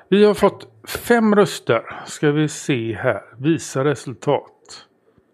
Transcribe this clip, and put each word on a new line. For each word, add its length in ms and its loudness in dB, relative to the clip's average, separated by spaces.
Vi 160 4
har 100 4
fått 340 0
fem 460 2
röster. 480 2
Ska 240 0
vi 180 0
se 460 -4
här. 280 -2
Visa 460 -2
resultat. 1000 -6